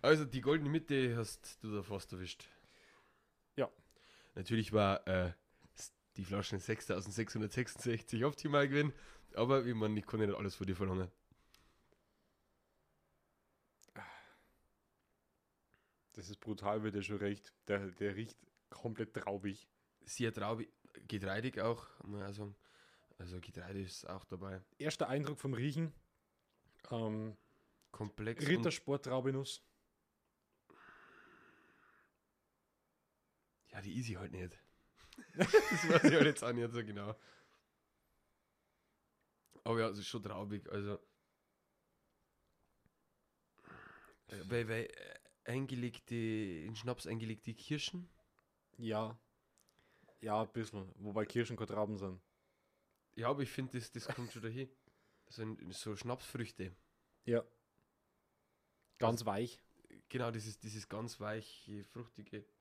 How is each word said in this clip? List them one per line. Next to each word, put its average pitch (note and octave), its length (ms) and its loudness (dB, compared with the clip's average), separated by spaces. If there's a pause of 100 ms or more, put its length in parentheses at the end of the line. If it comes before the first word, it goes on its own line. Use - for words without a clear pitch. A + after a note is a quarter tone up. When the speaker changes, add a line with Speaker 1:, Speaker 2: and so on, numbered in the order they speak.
Speaker 1:
Also D3+ 240 8
die B2+ 160 -2
goldene D3 280 4
Mitte C#3 480 2
hast - 460 -8
du G#2+ 120 -4
da G#2 80 0
fast G2 300 -6
erwischt. F#2 340 -10 (1080)
Speaker 2:
Ja. C3+ 140 0 (680)
Speaker 1:
Natürlich A2 360 0
war, G2+ 360 6
äh, F2+ 260 2 (420)
s-, - 160 -12 (240)
die G2 80 -6
Flasche G2 360 -2
sechstausendsechshundertsechsundsechzig G#2+ 1600 -2
optimal C#3+ 460 4
gewesen, C#3+ 240 4 (400)
aber B2 320 4
ich A#2+ 100 0
meine, G#2+ 240 2
ich G2+ 60 -6
kann A2 160 0
ja G#2 60 6
nicht G2 100 2
alles G2 180 -2
von F#2+ 120 -2
dir F#2 100 2
verlangen. F#2 320 0 (4000)
Speaker 2:
Das F#2 160 -12
ist G#2 100 -10
brutal, G#2+ 440 0
wie G#2+ 80 2
der G2+ 100 0
schon G2 160 -2
riecht. G2+ 360 -2 (140)
Der, G2 240 2
der G2+ 240 -2
riecht A#2 220 -8 (320)
komplett A2 440 -6
traubig. G2 540 -4 (380)
Speaker 1:
Sehr A2+ 260 0
traubig, A2 380 -2 (380)
getreidig G#2+ 520 -2
auch, A2+ 280 0 (160)
muss G2+ 160 -8
man G2 100 -6
auch G2+ 40 -8
sagen. G#2 220 -10 (640)
Also F2+ 220 -10
Getreide F2+ 420 -8
ist - 260 -8
auch F#2 180 -8
dabei. F#2+ 360 -8 (160)
Speaker 2:
Erster D3+ 320 0
Eindruck C#3 300 0
vom C#3 140 -2
Riechen. D3 400 0 (1000)
Ähm, A2 440 -2 (560)
Speaker 1:
Komplex A2 520 -4
und D3 60 2
Speaker 2:
Rittersport C#3+ 560 2
Traubenuss. C3 580 0 (4000)
Speaker 1:
Ja, G2+ 100 -10
die G2 180 -4
ist B2 60 -2
sie G#2 120 -4
halt G2 140 -6
nicht. F2+ 260 -8 (600)
<laughs> - 200 -16
Das - 520 8
weiß - 140 10
ich D4+ 100 12
halt D3 120 12
jetzt D3 180 4
auch A#2+ 100 2
nicht A#2 180 0
so A#2 120 -2
genau. G#2 320 -4 (2500)
Aber A2+ 160 2
ja, A2 100 2
es G2 80 -4
ist G2+ 100 -8
schon A2+ 160 -6
traubig, G2+ 460 -6
also. G2+ 260 -2 (3250)
Äh, G2+ 220 -10
weil, A#2 180 2
weil, A2+ 180 0
äh, - 280 -14 (320)
eingelegte, B2 720 -4
in A2 600 -2
Schnaps A#2 320 -4
eingelegte A2+ 460 -6
Kirschen? F3 560 -4 (680)
Speaker 2:
Ja. A2+ 400 -2 (1040)
Ja, G#2+ 220 2
ein G#2+ 100 -2
bisschen. G#2 460 -6
Wobei G#2 280 0
Kirschen A#2+ 300 0
keine G#2 120 -4
Trauben G#2 300 0
sind. F#2+ 220 -6 (960)
Speaker 1:
Ja, A#2 140 -2
aber C#3+ 140 0
ich A#2+ 80 -4
find, C3 220 -6
das, A#2 180 -8
das - 180 -8
kommt A#2+ 240 -6
schon A#2 80 -10
dahin. B2 280 -6 (600)
So A2+ 140 -8
ein, A2 280 -8
so G#2 240 -6
Schnapsfrüchte. - 800 -6 (480)
Speaker 2:
Ja. A#2 180 4 (1600)
Ganz A#2 240 4
Speaker 1:
Also A2+ 60 -4
Speaker 2:
weich. G#2+ 340 -2 (480)
Speaker 1:
Genau, B2 220 -2
dieses, A2 280 -6
dieses G#2+ 300 -10
ganz A#2 320 -8
weiche, G#2+ 640 -8
fruchtige. G#2+ 580 -12 (180)